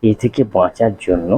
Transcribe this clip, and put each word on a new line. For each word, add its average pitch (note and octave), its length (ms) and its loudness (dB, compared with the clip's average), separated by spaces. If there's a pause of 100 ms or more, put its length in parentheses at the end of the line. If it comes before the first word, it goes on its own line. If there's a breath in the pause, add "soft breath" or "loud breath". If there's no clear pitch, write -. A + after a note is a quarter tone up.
এ A2 120 4
থেকে A#2+ 300 -2
বাঁচার G2+ 560 0
জন্য F2 380 -2